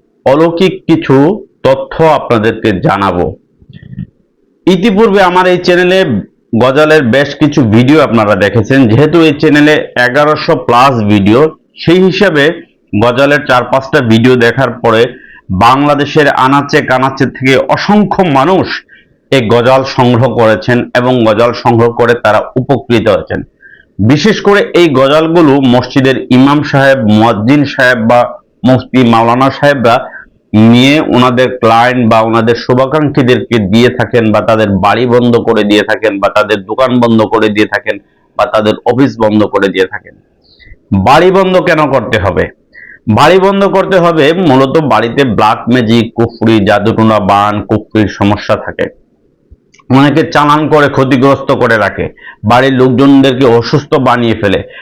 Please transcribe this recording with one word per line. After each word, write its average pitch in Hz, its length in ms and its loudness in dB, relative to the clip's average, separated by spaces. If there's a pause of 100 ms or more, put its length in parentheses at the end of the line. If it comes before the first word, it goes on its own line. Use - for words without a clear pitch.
(260)
অলৌকিক 165 600 0
কিছু 156 580 0 (180)
তথ্য 135 400 -2
আপনাদেরকে 117 680 0
জানাবো। 92 640 -4 (1300)
ইতিপূর্বে 196 560 2
আমার 180 260 2
এই 180 100 2
চ্যানেলে 180 480 0 (560)
গজালের 151 420 2
বেশ 139 320 -2
কিছু 147 280 0
ভিডিও 123 380 2
আপনারা 107 340 0
দেখেছেন। 113 520 0
যেহেতু 151 340 2
এই 160 120 2
চ্যানেলে 147 420 2 (200)
এগারোশো 147 580 0
plus 123 520 0
ভিডিও, 104 460 2 (340)
সেই 175 180 2
হিসাবে 165 460 2 (540)
গজালের 139 440 0
চার 123 160 0
পাঁচটা 135 360 -2
ভিডিও 117 360 2
দেখার 120 340 0
পরে 117 360 -2 (460)
বাংলাদেশের 143 760 0
আনাচে 139 540 0
কানাচে 131 440 -2
থেকে 131 320 -2
অসংখ্য 196 680 0
মানুষ 165 600 -2 (480)
এই 120 180 0
গজাল 127 340 2
সংগ্রহ 123 520 -2
করেছেন 117 480 0 (120)
এবং 123 280 0
গজাল 113 300 0
সংগ্রহ 117 380 0
করে 117 220 0
তারা 107 420 -2
উপকৃত 120 540 -2
হয়েছেন। 85 340 -4 (640)
বিশেষ 151 340 0
করে 202 180 2 (140)
এই 170 140 4
গজালগুলো 143 720 2
মসজিদের 127 680 0
ইমাম 139 340 2
সাহেব, 135 340 0
মুয়াজ্জিন 113 680 0
সাহেব 127 320 0
বা 120 440 0 (240)
মুফতি 123 440 0
মাওলানা 117 420 2
সাহেবরা 131 560 0 (460)
নিয়ে 123 460 4
ওনাদের 123 580 0
ক্লায়েন্ট 120 540 2
বা 113 100 2
ওনাদের 113 340 0
শুভাকাঙ্ক্ষীদেরকে 131 1040 -2
দিয়ে 110 300 0
থাকেন, 117 420 -2
বা 107 100 0
তাদের 110 280 0
বাড়ি 101 360 0
বন্ধ 120 300 2
করে 110 280 0
দিয়ে 104 180 2
থাকেন, 101 380 -4
বা 98 100 0
তাদের 104 360 -2
দোকান 123 340 -2
বন্ধ 113 220 2
করে 107 280 0
দিয়ে 104 160 0
থাকেন, 104 320 -6 (400)
বা 107 80 0
তাদের 107 280 -2 (120)
অফিস 120 340 0
বন্ধ 107 240 2
করে 98 240 -2
দিয়ে 95 180 -2
থাকেন। - 300 -16 (760)
বাড়ি 139 380 2
বন্ধ 185 260 0
কেন 156 340 0
করতে 113 280 -2
হবে? 85 280 -4 (600)
বাড়ি 147 300 2
বন্ধ 196 240 0
করতে 180 360 0
হবে 165 340 2
মূলত 135 500 0
বাড়িতে 117 400 -2
ব্ল্যাক 110 460 -2
ম্যাজিক, 117 460 0
কুফরি, 113 500 0
জাদুটোনা, 107 540 0
বান, 101 460 -2
কুফরির 107 420 -2
সমস্যা 101 480 -2
থাকে। 90 300 -8 (1120)
অনেকে 147 340 0
চালান 147 380 0
করে 147 180 2
ক্ষতিগ্রস্ত 135 640 0
করে 117 260 0
রাখে, 95 320 -4 (360)
বাড়ির 127 280 2
লোকজনদেরকে 135 720 2
অসুস্থ 117 500 0
বানিয়ে 120 400 0
ফেলে, 95 280 -2 (180)